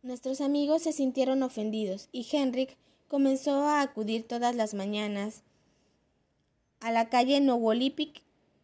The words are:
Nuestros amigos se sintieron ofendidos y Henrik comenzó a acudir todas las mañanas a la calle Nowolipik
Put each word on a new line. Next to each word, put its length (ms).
Nuestros 360
amigos 440
se 100
sintieron 480
ofendidos 720
y 200
Henrik 460
comenzó 560
a 180
acudir 460
todas 280
las 180
mañanas 720
a 120
la 180
calle 300
Nowolipik 840